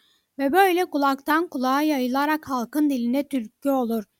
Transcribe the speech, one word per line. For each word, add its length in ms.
ve 120
böyle 320
kulaktan 640
kulağa 340
yayılarak 680
halkın 400
diline 380
türkü 420
olur. 340